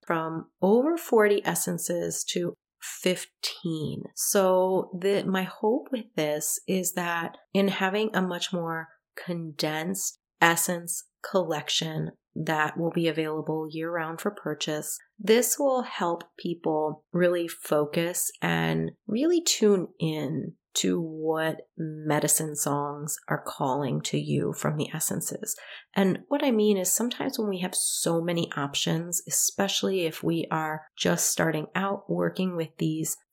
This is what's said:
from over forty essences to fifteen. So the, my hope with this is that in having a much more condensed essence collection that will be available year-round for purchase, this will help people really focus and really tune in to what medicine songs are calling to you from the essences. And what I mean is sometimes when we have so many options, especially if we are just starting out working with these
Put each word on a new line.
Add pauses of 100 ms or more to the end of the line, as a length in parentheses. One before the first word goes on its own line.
from (120)
over
forty
essences
to (240)
fifteen. (100)
So (100)
the,
my
hope
with (100)
this
is
that (160)
in
having
a
much
more (360)
condensed (200)
essence (220)
collection (240)
that
will
be
available
year-round
for
purchase, (180)
this
will
help (140)
people
really
focus (120)
and (160)
really
tune (120)
in (220)
to
what (140)
medicine
songs (100)
are
calling
to
you
from
the
essences. (400)
And
what
I
mean
is
sometimes
when
we
have
so
many
options,
especially
if
we
are (120)
just
starting
out
working
with
these (160)